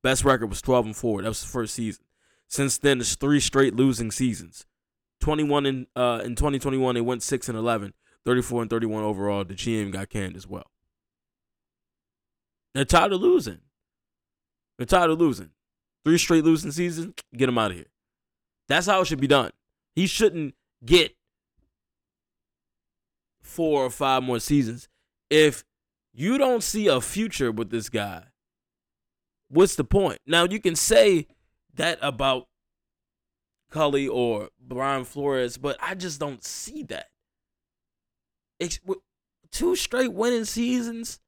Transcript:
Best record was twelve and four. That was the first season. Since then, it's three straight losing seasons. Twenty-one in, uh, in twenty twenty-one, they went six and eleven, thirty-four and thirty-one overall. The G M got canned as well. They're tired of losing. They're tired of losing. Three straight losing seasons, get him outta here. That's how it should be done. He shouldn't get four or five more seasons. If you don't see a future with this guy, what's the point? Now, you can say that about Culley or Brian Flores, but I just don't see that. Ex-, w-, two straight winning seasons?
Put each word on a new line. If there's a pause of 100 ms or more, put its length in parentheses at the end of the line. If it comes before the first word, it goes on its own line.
Best
record
was
twelve
and
four.
That
was
the
first
season. (420)
Since
then,
it's
three
straight
losing
seasons. (520)
Twenty-one
in, (100)
uh,
in
twenty
twenty-one,
they
went
six
and
eleven, (320)
thirty-four
and
thirty-one
overall.
The
G
M
got
canned
as
well. (2000)
They're
tired
of
losing. (1160)
They're
tired
of
losing. (540)
Three
straight
losing
seasons, (200)
get
him
outta
here. (800)
That's
how
it
should
be
done. (440)
He
shouldn't (300)
get (2250)
four
or
five
more
seasons. (420)
If (480)
you
don't
see
a
future
with
this
guy, (1200)
what's
the
point?
Now,
you
can
say (460)
that
about (1200)
Culley
or (120)
Brian
Flores,
but
I
just
don't
see
that. (1500)
Ex-,
w-, (480)
two
straight
winning
seasons?